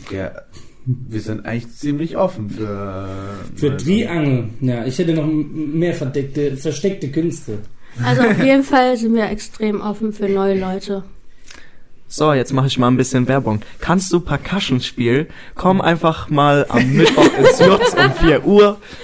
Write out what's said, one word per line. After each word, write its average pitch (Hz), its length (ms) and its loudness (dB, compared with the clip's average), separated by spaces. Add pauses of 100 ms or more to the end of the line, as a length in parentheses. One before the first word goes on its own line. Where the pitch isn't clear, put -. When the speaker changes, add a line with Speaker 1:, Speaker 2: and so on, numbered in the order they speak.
(120)
Speaker 1:
Ja, 95 200 -6 (540)
wir 113 360 -6
sind 107 240 -8
eigentlich 117 280 -8
ziemlich 147 440 -6
offen 170 320 -4
für 101 580 -8 (480)
Speaker 2:
Für 151 140 -2
Speaker 1:
neue 135 80 -2
Speaker 2:
Triangel. 147 680 0 (160)
Ja, 120 260 -2
ich 131 140 -4
hätte 165 140 0
noch 160 100 0
m-, 151 560 -2
mehr 170 140 0
verdeckte, 139 640 -4
versteckte 160 540 -4
Künste. 160 480 -4 (440)
Speaker 3:
Also 247 200 4
auf 226 200 4
jeden 269 200 6
Fall 254 340 2
sind 226 180 0
wir 214 140 0
extrem 214 500 -4
offen 208 320 -4
für 208 160 -4
neue 196 320 2
Leute. 190 440 -6 (1120)
Speaker 4:
So, 151 200 2
jetzt 127 180 0
mach 135 140 2
ich 131 120 -2
mal 123 120 4
ein 127 80 4
bisschen 127 320 0
Werbung. 120 320 0 (180)
Kannst 185 320 0
du 175 80 2
Percussion 175 640 -2
spielen? 123 460 0 (280)
Komm 190 240 2
einfach 165 500 0
mal 143 380 4
am 135 260 2
Mittwoch 208 360 6 (100)
ins 466 200 6
Jutz 480 340 6
um 370 180 4
vier - 340 4
Uhr. 202 320 6 (260)